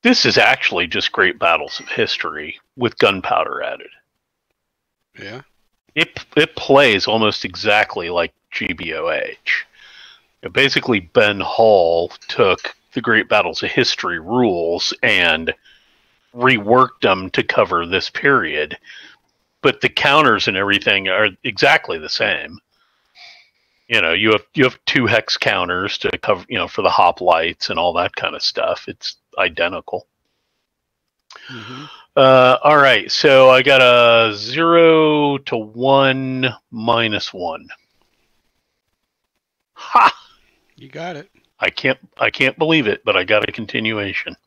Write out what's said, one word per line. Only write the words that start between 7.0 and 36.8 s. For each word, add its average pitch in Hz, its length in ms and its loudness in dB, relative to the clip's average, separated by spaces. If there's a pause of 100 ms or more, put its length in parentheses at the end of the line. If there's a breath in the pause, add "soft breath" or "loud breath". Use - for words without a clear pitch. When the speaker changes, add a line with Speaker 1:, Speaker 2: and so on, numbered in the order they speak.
Speaker 1:
almost 107 360 -2
exactly 98 640 -2
like 87 220 -2 (200)
G - 220 -6
B 82 200 -10
O 160 160 -4
H. - 540 -6 (760 loud breath)
You - 80 -12
know, 87 40 -14
basically, 131 480 0
Ben 104 400 0
Hall 87 720 2 (160)
took - 480 -2 (160)
the 120 80 -6
Great 110 280 -2
Battles 95 360 -2
of 95 80 -6
History 151 480 -2
rules 85 800 -2
and 85 500 0 (800 soft breath)
reworked 120 680 2
them 92 280 0
to - 120 -2
cover 87 440 -2
this 90 220 -4
period. 76 680 -4 (840 loud breath)
But - 200 0
the 123 80 -2
counters 139 580 2
and 101 100 -2
everything 101 520 0
are 101 220 0 (120)
exactly 110 560 0
the 76 100 -14
same. 82 520 -6 (1300 soft breath)
You 117 120 0
know, 82 120 0
you 107 180 0
have, 104 140 2 (100)
you 151 80 2
have 127 240 0
two 127 200 0
hex 110 300 0
counters 92 640 -4
to - 200 -6
cover, 92 300 -4
you 123 80 -8
know, 87 120 -4
for - 140 -8
the 90 80 2
hoplites 85 800 0
and 90 80 -6
all 85 180 -2
that 87 200 -4
kind - 220 -6
of - 60 -10
stuff. - 440 -4
It's - 300 -14 (200)
identical. 87 680 -6 (1400 loud breath)
Speaker 2:
Mm-hmm. 127 340 -18 (300 loud breath)
Speaker 1:
Uh, 131 480 6
all 151 140 6
right, 131 340 4
so 131 400 6
I 131 120 6
got 135 200 4
a 117 540 4
zero 151 1040 2
to 135 180 -6
one 131 960 0 (160)
minus 113 640 -2